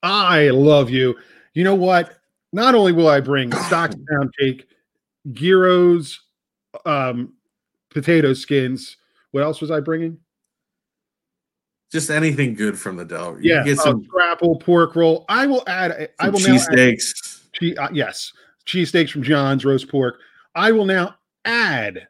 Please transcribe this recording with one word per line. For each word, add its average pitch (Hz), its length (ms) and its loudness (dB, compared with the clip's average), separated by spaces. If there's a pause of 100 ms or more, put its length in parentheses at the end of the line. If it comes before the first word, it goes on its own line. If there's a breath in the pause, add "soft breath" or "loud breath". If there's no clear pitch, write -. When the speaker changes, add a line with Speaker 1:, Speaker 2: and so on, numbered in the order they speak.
Speaker 1:
I 180 460 2
love 139 420 4
you. 127 260 0 (380 soft breath)
You 160 80 -2
know 190 140 2
what? 180 420 0 (340)
Not 240 220 2
only 196 180 4
will 165 160 4
I 143 120 4
bring 131 300 -2
Speaker 2:
<clears throat> - 180 -6
Speaker 1:
Stocktown 147 640 -4 (100)
Cake, 135 260 -2 (640)
Gyros, 180 880 2 (640)
um, 127 500 -4 (560)
potato 151 420 2
skins. 131 640 -4 (340)
What 139 140 -2
else 151 160 -6
was 156 100 -8
I 160 100 -2
bringing? 160 380 -6 (1700)
Speaker 2:
Just 156 160 -4
anything 147 460 -2
good 104 240 -4
from 98 160 -10
the 87 100 -12
Delaware. 85 360 -12
You 165 100 2
Speaker 1:
Yeah, 160 80 2
Speaker 2:
can 123 80 -2
get 143 140 0
Speaker 1:
uh, - 20 -2
Speaker 2:
some 127 220 0
Speaker 1:
scrapple, 170 520 0
pork 170 380 2
roll. 165 340 2
I 247 180 0
will 262 200 0
add, 180 440 -6 (100)
I 170 60 -2
Speaker 2:
some 196 80 -2
Speaker 1:
will 196 60 0
now 190 140 4
add - 60 6
Speaker 2:
cheesesteaks. - 800 -2 (120)
Speaker 1:
Che-, 170 220 -4
uh, 143 180 -6
yes, 127 400 -6 (320 soft breath)
cheesesteaks 170 460 0
from 139 140 -8
John's, 139 400 0
roast 135 240 0
pork. 131 320 -4 (340 soft breath)
I 196 160 2
will 220 140 2
now 190 320 -2 (280)
add 156 640 -4